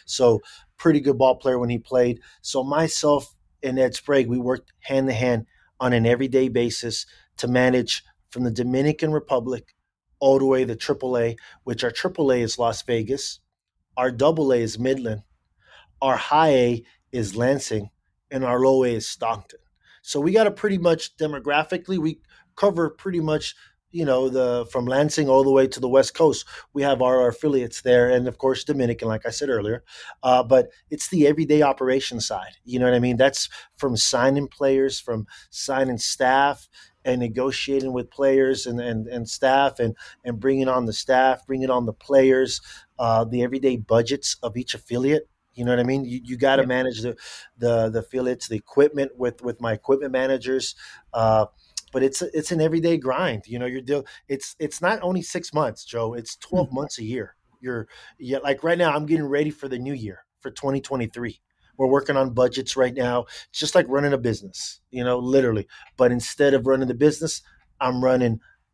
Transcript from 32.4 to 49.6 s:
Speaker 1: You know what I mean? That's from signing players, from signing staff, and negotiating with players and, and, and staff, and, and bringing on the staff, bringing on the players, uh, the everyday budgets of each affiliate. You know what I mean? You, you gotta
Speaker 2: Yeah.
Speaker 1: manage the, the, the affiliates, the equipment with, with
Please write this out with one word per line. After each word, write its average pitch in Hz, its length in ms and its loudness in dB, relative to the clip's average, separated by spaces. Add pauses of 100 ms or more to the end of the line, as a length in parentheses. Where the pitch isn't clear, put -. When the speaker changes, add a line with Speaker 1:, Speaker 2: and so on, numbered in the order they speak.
Speaker 1:
You 123 160 -4
know 123 60 4
what 123 80 4
I 123 40 4
mean? 123 180 0
That's 135 320 2 (280)
from 127 200 -2
signing 135 520 0
players, 135 520 0
from 110 260 -6 (240)
signing 131 480 -4
staff, 135 720 0 (380)
and 127 140 0
negotiating 131 720 -2
with 123 180 -6
players 135 560 2
and, 120 140 -6
and, 113 260 -4
and 117 220 -8
staff, 135 500 2
and, 117 160 -2 (300)
and 117 160 -8
bringing 135 280 0
on 127 180 0
the 107 60 -4
staff, 131 540 2
bringing 131 240 -4
on 123 160 0
the 110 60 -4
players, 131 680 4 (380)
uh, 113 260 2
the 120 180 -2
everyday 127 340 0
budgets 117 640 0
of 117 140 -6
each - 180 -8
affiliate. 131 540 -2 (280)
You 120 80 -8
know 120 60 0
what 123 80 2
I 123 60 0
mean? 135 200 -2
You, 123 200 -10
you 123 120 -10
gotta 135 260 2
Speaker 2:
Yeah. 127 40 2
Speaker 1:
manage 127 360 -2
the, 120 140 -6 (420)
the, 117 320 2
the 113 100 -2
affiliates, 127 480 -6
the 110 80 -6
equipment 139 600 2
with, 123 240 -6
with 120 200 -8